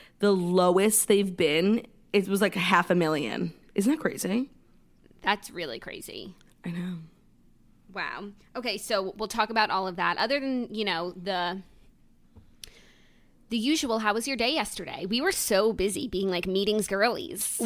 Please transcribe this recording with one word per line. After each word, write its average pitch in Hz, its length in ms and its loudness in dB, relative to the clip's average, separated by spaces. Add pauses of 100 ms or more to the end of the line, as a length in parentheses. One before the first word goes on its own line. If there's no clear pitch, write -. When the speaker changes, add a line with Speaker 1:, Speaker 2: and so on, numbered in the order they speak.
(200)
Speaker 1:
the 202 100 4
lowest 185 760 4
they've 196 280 2
been. 180 480 4 (280)
It 196 160 2
was, 196 120 0
like, 202 140 2
half 180 360 4
a 185 40 4
million. 156 580 0 (220)
Isn't 208 160 2
that 302 100 0
crazy? 240 500 -2 (680)
Speaker 2:
That's 208 300 -2
really 135 300 -8
crazy. - 560 -14 (280)
Speaker 1:
I 180 60 -6
know. 175 280 -8 (960)
Speaker 2:
Wow. 180 360 -8 (260)
Okay, 233 240 -4
so 190 380 -2
we'll 214 100 -6
talk 220 240 -2
about 220 180 2
all 190 200 0
of 175 80 -8
that. 175 200 0
Other 240 220 0
than, 262 340 -4
you 214 120 -4
know, 175 360 -2
the, 180 400 -2 (1900)
the 233 80 0
usual, 240 420 0
how 214 120 2
was 226 160 -2
your 269 80 -2
day 233 140 2
yesterday? 196 560 -4
We 233 160 0
were 370 100 2
so 214 400 2
busy 185 340 -2
being, 190 240 -2
like, 180 160 -2
meetings 196 400 0
girlies. 196 800 -2